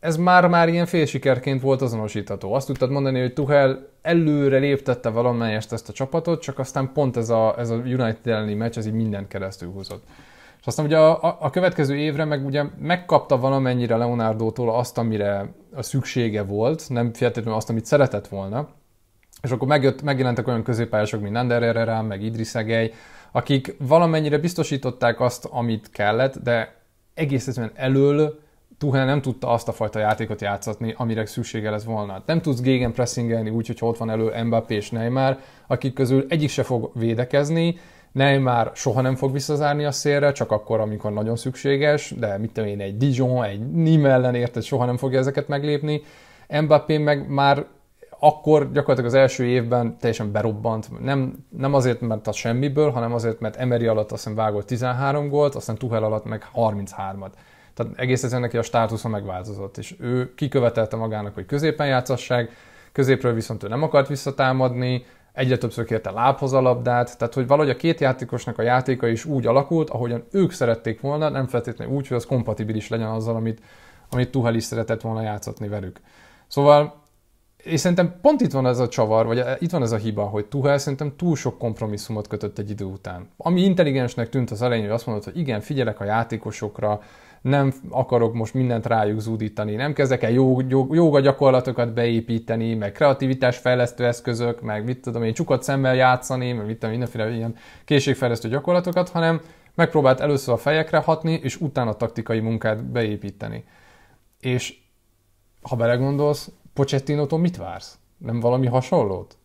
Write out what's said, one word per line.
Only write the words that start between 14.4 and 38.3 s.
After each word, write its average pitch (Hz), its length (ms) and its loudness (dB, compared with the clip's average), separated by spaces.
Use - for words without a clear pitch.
azt, 120 240 -2
amire 101 560 -2
a 123 80 -10
szüksége 117 600 -2
volt, 110 460 -2
nem 120 240 -2
feltétlenül 113 460 -2
azt, 110 120 -6
amit 113 160 -2
szeretett 139 420 2
volna. 101 400 -6
És 123 80 -4
akkor 123 180 -2
megjött, 135 340 2
megjelentek 127 440 0
olyan 117 160 -2
középpályások, 110 580 -2
mint 104 160 -4
Ander 120 260 0
Herrera, 113 400 0
meg 101 200 -6
Idris 113 320 -6
Egei, 113 380 0
akik - 460 0
valamennyire 151 600 4
biztosították 139 840 0
azt, 123 240 0
amit 117 460 -4
kellett, 113 480 0
de 117 360 -2
egész 139 320 -2
egyszerűen 117 280 -6
elől 143 640 2
Tuchel 135 260 2
nem 139 180 2
tudta 127 260 -4
azt 117 200 0
a 110 40 -4
fajta 110 260 -4
játékot 107 420 -2
játszatni, 104 560 -6
amire 113 300 -2
szüksége 107 440 -6
lett 107 120 -4
volna. 104 440 -8
Nem 160 140 0
tudsz 135 200 -2
gegenpressingelni 120 880 0
úgy, 113 160 -2
hogyha 117 200 -4
ott 117 100 0
van 113 140 -4
elő 113 340 0
Mbappé 117 300 0
és 104 160 -4
Neymar, 131 480 0
akik 131 260 -2
közül 135 360 2
egyik 151 200 0
se - 140 -2
fog 117 320 -2
védekezni, 143 840 0
Neymar 131 600 2